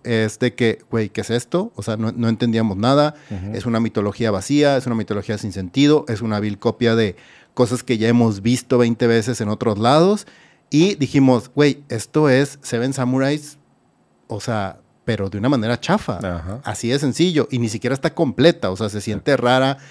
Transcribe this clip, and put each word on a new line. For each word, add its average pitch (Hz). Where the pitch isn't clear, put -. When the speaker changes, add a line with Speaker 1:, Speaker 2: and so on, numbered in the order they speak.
Speaker 1:
es 110
de 123
que, 113
"Güey, 110
¿qué -
es -
esto?". 175
O 104
sea, 107
no, 113
no 113
entendíamos 113
nada, 147
Speaker 2:
Ujú. 101
Speaker 1:
es 98
una 113
mitología 110
vacía, 139
es 120
una 120
mitología 104
sin 104
sentido, 139
es 113
una 107
vil 104
copia 113
de 107
cosas 123
que 117
ya 110
hemos 117
visto 123
veinte 117
veces 117
en 104
otros 104
lados, 160
Y 180
dijimos, 131
"Güey, 143
esto 143
es 135
Seven 127
Samurais", 135
o 107
sea, 107
pero 101
de 98
una 110
manera 120
chafa. 165
Speaker 2:
Ajá. 92
Speaker 1:
Así 110
de 131
sencillo. 147
Y 131
ni 117
siquiera 113
está 143
completa. 139
O 92
sea, 110
se 101
siente 107
rara, 131